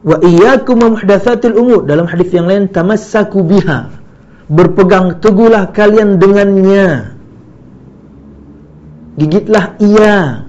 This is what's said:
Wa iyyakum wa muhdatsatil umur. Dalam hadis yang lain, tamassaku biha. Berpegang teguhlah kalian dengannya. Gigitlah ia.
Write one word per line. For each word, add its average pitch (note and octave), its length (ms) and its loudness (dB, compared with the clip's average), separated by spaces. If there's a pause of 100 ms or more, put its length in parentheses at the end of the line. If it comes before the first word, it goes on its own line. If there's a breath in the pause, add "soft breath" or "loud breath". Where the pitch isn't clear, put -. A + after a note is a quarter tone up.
Wa D#3+ 160 0
iyyakum G#3+ 560 2
wa A#3 160 2
muhdatsatil A3 640 0
umur. A3 320 0
Dalam D#3+ 160 0
hadis F3 240 -4
yang F3 160 -2
lain, G3 240 -2
tamassaku G#3 720 -4
biha. E3 560 -2 (500 soft breath)
Berpegang F3+ 720 0
teguhlah G#3+ 540 2
kalian G#3 480 2
dengannya. G3 960 0 (2000)
Gigitlah F#3 640 -2
ia. G#3 680 0